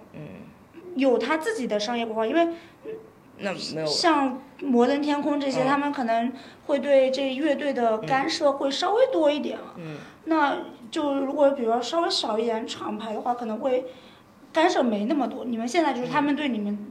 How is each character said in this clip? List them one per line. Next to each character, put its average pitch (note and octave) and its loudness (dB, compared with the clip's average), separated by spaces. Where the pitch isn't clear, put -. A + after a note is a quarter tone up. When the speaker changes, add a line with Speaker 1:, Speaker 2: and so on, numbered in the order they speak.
Speaker 1:
嗯。 D#3 -16
Speaker 2:
有 B3+ 4
他 C#4+ 0
自 A4 -4
己 B3 -4
的 G#3 0
商 A#3+ -2
业 A#3 0
规 A3 -6
划， A3 0
因 C4+ 0
为 E4+ 6
Speaker 1:
那 G3 -4
没 D#3 -4
有。 D#3 -2
Speaker 2:
像 C4+ 2
摩 B3 4
登 C#4+ 2
天 D4 0
空 D4 0
这 C#4 -2
些， B3+ 0
Speaker 1:
嗯。 - 2
Speaker 2:
他 C#4 2
们 C#4+ -2
可 C#4 -4
能 A#3 0
会 C#4+ 2
对 C4 4
这 C4+ -2
乐 C#4+ 2
队 C#4+ -2
的 A3+ 2
干 C4 0
涉 D4 2
会 C#4+ 0
稍 F4 0
微 C5 6
多 D#4 4
一 D4 0
点 A#3 -6
了。 - -14
Speaker 1:
嗯。 D#3+ -12
Speaker 2:
那 D#4 2
就 D4 -2
如 C4+ -2
果 C#4 6
比 C4 -2
如 A3+ 2
说 A#3 2
稍 E4 -2
微 F4+ 0
小 A3 -2
一 A3+ 0
点 A#3 -2
厂 C#4+ -8
牌 A3 -8
的 C4 -6
话， B3 0
可 A#3+ -8
能 G#3+ -4
会 B3+ 0
干 E4 4
涉 E4 2
没 G#3+ 0
那 D4+ 0
么 C4 0
多。 A3 -8
你 A#3+ -4
们 A3+ -4
现 E4 0
在 C#4 2
就 A#3+ -4
是 B3 -4
他 D4 0
们 C#4+ 2
对 D4 -2
你 A3+ 0
们 G#3 -4